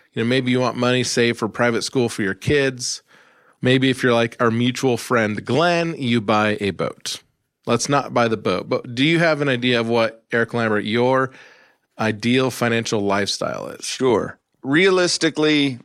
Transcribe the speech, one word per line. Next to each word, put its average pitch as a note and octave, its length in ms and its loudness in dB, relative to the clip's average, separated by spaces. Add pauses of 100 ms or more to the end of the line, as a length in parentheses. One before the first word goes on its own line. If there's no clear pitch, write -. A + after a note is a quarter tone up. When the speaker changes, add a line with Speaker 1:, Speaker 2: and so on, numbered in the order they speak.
(120)
Speaker 1:
You A#2 120 -4
know, A#2 40 0
maybe B2+ 240 0
you B2 80 2
want A#2+ 160 0
money B2 280 2
saved A#2 360 0
for A2+ 80 -2
private A#2 360 0
school A#2+ 260 0
for - 120 -6
your F#2+ 120 0
kids. C3 680 -2 (580)
Maybe C3 300 4
if B2 140 -2
you're B2+ 100 4
like A#2 260 0
our A#2 120 2
mutual B2 460 0
friend G#2+ 460 0
Glenn, E3 540 0
you A#2+ 240 0
buy G#2+ 400 0
a G2+ 80 -2
boat. - 540 -8 (420)
Let's A#2 240 -2
not C3+ 240 -2
buy A#2+ 140 2
the A2 100 -2
boat. F#2 320 -2
But B2+ 240 -4
do B2+ 100 -2
you E3 140 2
have D#3+ 240 2
an C#3+ 80 -2
idea B2 300 0
of A2+ 100 -2
what, A2+ 420 0
Eric A#2 220 -2
Lambert, A2 320 0
your B2 460 0 (640)
ideal A#2 540 0
financial A#2 500 -2
lifestyle G2 680 -2
is? - 140 -16
Speaker 2:
Sure. A#2+ 540 0 (240)
Realistically, D#3 1200 2